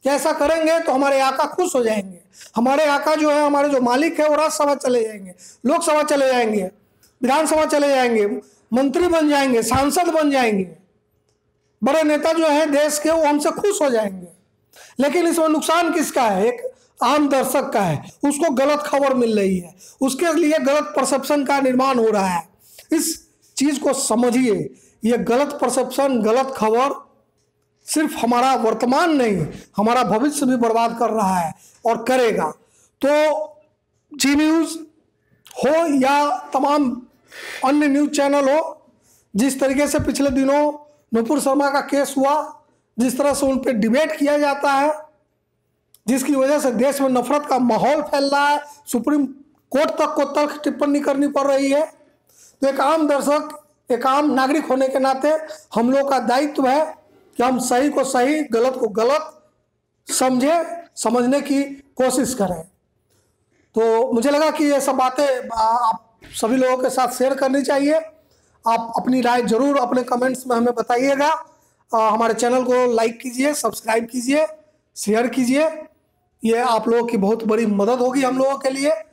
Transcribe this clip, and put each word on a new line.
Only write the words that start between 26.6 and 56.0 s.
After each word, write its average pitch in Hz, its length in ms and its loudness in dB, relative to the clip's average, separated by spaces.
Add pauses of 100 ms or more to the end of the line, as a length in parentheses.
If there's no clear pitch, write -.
सिर्फ 302 300 -2
हमारा 240 380 2
वर्तमान 247 600 0
नहीं, 214 300 0 (320)
हमारा 233 260 2
भविष्य 240 420 0
भी 254 100 2
बर्बाद 233 440 0
कर 233 100 0
रहा 202 280 0
है 160 160 -4 (320)
और 226 180 0
करेगा। 226 500 0 (480)
तो 302 460 2 (680)
जी 277 200 0
News 311 420 2 (800)
हो 320 280 2
या 285 680 0
तमाम 277 480 0 (640)
अन्य 294 220 2
न्यूज़ 285 220 2
चैनल 285 400 2
हो, - 380 -2 (480)
जिस 262 240 0
तरीके 277 280 2
से 285 120 -2
पिछले 277 300 0
दिनों 277 440 2 (400)
नुपुर 226 260 0
शर्मा 277 300 0
का 269 120 0
केस 277 360 -2
हुआ, 285 440 -2 (380)
जिस 247 180 0
तरह 285 160 2
से 277 120 -2
उन 269 120 0
पे 262 160 -2
debate 247 440 0
किया 285 200 0
जाता 285 340 0
है, 277 220 2 (1120)
जिसकी 269 280 0
वजह 269 240 2
से 277 120 0
देश 269 300 0
में 269 80 0
नफरत 285 400 0
का 262 100 0
माहौल 240 420 0
फैल 285 220 -2
रहा 277 260 0
है, 294 120 0 (260)
सुप्रीम 285 380 0 (460)
कोर्ट 311 180 0
तक 302 260 -2
को 302 80 0
तल्ख 294 400 -2
टिप्पणी 285 360 -2
करनी 285 280 0
पड़ 285 200 -2
रही 277 240 0
है, 294 140 0 (760)
तो 269 60 2
एक 269 120 -2
आम 302 280 2
दर्शक, 294 580 -2 (260)
एक 233 160 0
आम 285 260 2
नागरिक 262 320 0
होने 262 220 0
के 269 120 -2
नाते 269 280 0 (480)
हम 233 160 2
लोग 269 180 0